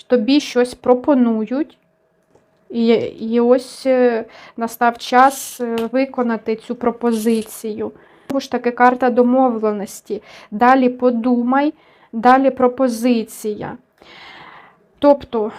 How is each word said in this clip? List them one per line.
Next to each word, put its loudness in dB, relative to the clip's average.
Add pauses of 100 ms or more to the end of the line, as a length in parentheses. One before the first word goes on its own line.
тобі 2
щось -2
пропонують. 0 (920)
І, -2 (340)
і -2
ось, 0
е, 2 (320)
настав -2
час, 2
е, -4 (160)
виконати -2
цю -10
пропозицію. -4 (380)
Знову -4
ж -12
таки, -4
карта 2
домовленості. -2 (280)
Далі 4
подумай, 0 (400)
далі 4
пропозиція. -2 (1200)
Тобто 0